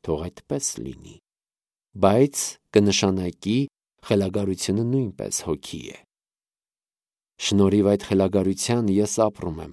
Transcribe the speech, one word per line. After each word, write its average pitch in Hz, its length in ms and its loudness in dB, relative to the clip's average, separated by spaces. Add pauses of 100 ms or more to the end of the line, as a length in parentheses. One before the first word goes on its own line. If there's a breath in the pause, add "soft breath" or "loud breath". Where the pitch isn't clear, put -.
Թող 78 180 -2
այդպես - 540 -8
լինի, - 420 -14 (760)
բայց 104 500 4 (220)
կնշանակի՝ 98 880 2 (440)
խելագարությունը 98 840 -2
նույնպես 120 640 -4
հոգի 73 380 -8
է։ - 140 -16 (1400)
Շնորհիվ 98 480 4
այդ 101 160 2
խելագարության 98 840 0
ես 104 260 0
ապրում 104 400 -2
եմ։ 80 160 -14